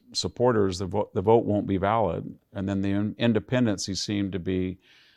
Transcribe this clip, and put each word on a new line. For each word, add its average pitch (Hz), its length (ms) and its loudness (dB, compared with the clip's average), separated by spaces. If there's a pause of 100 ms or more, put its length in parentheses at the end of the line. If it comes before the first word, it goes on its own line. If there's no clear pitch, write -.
(120)
supporters 101 680 0
the 101 60 -4
vo-, 101 280 -2
the 104 80 -2
vote 110 240 6
won't 104 220 0
be 95 100 0
valid. 101 600 0 (160)
And 98 140 -6
then 98 140 -2
the 98 100 0
in-, 101 260 -2
independents, 113 680 0
he 95 80 -4
seemed 101 380 -4
to 95 60 -4
be 92 380 -2 (400)